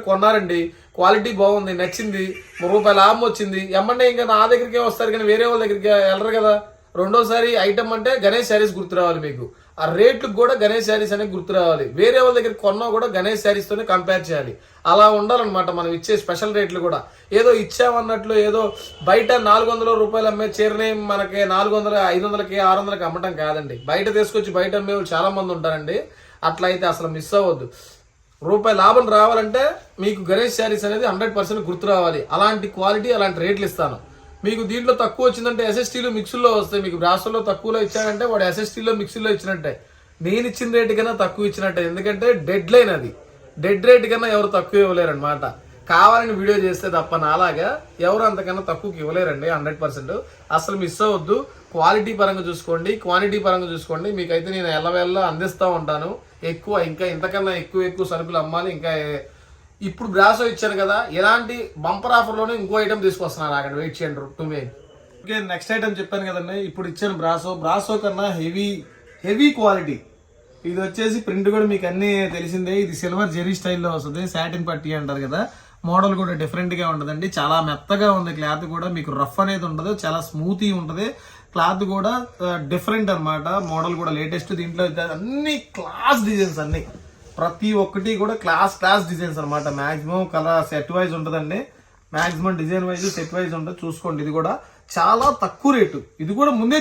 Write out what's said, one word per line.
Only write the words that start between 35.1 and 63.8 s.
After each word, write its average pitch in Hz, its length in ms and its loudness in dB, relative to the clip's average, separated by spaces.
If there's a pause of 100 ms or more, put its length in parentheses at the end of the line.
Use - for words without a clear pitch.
వచ్చిందంటే 233 420 -2
ఎస్ఎస్టీలు 240 400 -2
మిక్సుల్లో 233 400 0
వస్తాయి. 202 340 0
మీకు 175 140 -6
బ్రాసోలో 185 420 0
తక్కువలో 220 420 -2
ఇచ్చాడంటే 208 440 -2
వాడు 220 180 0
ఎస్ఎస్టీలో 214 500 -2
మిక్సీలో 214 420 -4
ఇచ్చినట్టే. 170 500 -6 (360)
నేను 214 260 0
ఇచ్చిన 233 260 -4
రేటు 226 200 4
కన్నా 226 200 0 (120)
తక్కువ 202 200 -4
ఇచ్చినట్టే. 190 380 -2
ఎందుకంటే 196 500 0
డెడ్ 175 380 0
లైన్ 240 180 8
అది. 131 220 -4 (480)
డెడ్ 190 260 0
రేటు 247 220 8
కన్నా 226 200 0
ఎవరు 208 200 2
తక్కువ 196 320 2
ఇవ్వలేరన్నమాట. 147 640 2 (440)
కావాలని 220 500 6
వీడియో 208 180 2
చేస్తే 185 320 0
తప్ప 165 260 0
నాలాగా 165 640 0 (180)
ఎవరు 196 240 2
అంతకన్నా 190 460 -2
తక్కువకి 165 340 -6
ఇవ్వలేరండి. 160 460 -2
హండ్రెడ్ 151 320 -4
పర్సెంట్ 143 320 -6 (440)
అసలు 196 200 -2
మిస్ 175 240 -4
అవ్వద్దు. 202 440 0 (260)
క్వాలిటీ 202 420 2
పరంగా 196 360 0
చూసుకోండి, 165 460 -4
క్వాంటిటీ 196 440 0
పరంగా 185 340 0
చూసుకోండి. 165 380 -6
మీకైతే 170 400 -2
నేను 185 160 -4
ఎల్లవేళలా 180 640 0
అందిస్తా 185 360 -2
ఉంటాను. 160 480 -2 (280)
ఎక్కువ, 170 360 -2
ఇంకా 160 260 -2
ఇంతకన్నా 185 500 -2
ఎక్కువ 175 340 -4
ఎక్కువ 180 160 -4
సరుకులు 165 320 -4
అమ్మాలి. 170 340 -2
ఇంకా 160 200 -6 (920)
ఇప్పుడు 202 340 -8
బ్రాసో 220 300 6
ఇచ్చాను 214 360 -2
కదా, 202 260 0 (120)
ఎలాంటి 226 580 0
బంపర్ 196 340 -4
ఆఫర్లోనే 220 500 2
ఇంకో 196 180 -2
ఐటమ్ 208 220 -2
తీసుకొస్తున్నాను. 156 580 -2
అక్కడ 139 140 -6
వెయిట్ 156 280 -8